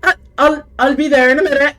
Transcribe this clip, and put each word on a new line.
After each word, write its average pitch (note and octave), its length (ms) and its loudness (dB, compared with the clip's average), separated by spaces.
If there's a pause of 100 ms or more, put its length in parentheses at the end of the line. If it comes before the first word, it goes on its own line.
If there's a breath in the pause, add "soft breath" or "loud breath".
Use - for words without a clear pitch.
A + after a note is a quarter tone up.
Uh, F4+ 100 -2 (260)
I'll, D4 280 0 (120)
I'll C4+ 180 0
be D4+ 120 -2
there C4 220 2
in C4+ 80 2
a D#4 40 0
minute. C#4+ 360 -2